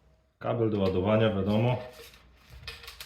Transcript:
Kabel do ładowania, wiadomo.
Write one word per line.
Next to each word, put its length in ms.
Kabel 320
do 80
ładowania, 560
wiadomo. 480